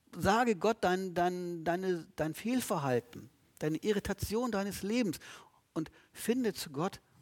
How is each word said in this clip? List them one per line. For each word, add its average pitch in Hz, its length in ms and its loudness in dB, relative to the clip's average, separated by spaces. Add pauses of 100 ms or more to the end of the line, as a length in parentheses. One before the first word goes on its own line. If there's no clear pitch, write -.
(160)
Sage 208 400 4
Gott 208 260 2
dein, 185 320 2
dein, 175 500 0
deine, 175 420 0 (100)
dein 151 180 -2
Fehlverhalten, 143 960 0 (280)
deine 156 200 -2
Irritation 208 760 -2
deines 196 300 -2
Lebens 208 360 0 (540)
und 160 180 -4 (220)
finde 240 400 0
zu - 180 -10
Gott 156 300 -4 (220)